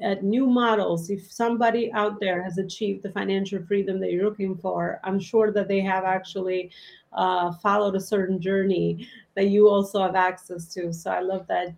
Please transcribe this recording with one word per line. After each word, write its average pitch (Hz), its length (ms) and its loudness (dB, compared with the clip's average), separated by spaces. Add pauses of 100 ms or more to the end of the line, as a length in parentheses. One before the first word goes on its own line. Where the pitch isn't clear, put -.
at 196 220 -2
new 233 240 2
models. 202 640 2
If 196 220 -8
somebody 233 600 0
out 208 280 -2
there 180 240 -2
has 185 140 -6
achieved 190 440 -4
the 196 80 -8
financial 196 540 -2
freedom 196 340 -2
that 185 140 -2
you're 180 120 0
looking 196 320 -2
for, 175 460 -4
I'm 190 160 -2
sure 220 320 2
that 202 160 0
they 196 140 2
have 190 240 0
actually, 185 680 -2 (420)
uh, 180 420 0
followed 202 400 2
a 190 60 0
certain 190 400 0
journey 185 640 0 (280)
that 196 140 2
you 208 200 8
also 196 320 2
have 185 140 0
access 180 600 -2
to. 175 180 -4
So 165 180 -8
I 185 100 -2
love 185 280 -4
that 180 300 -2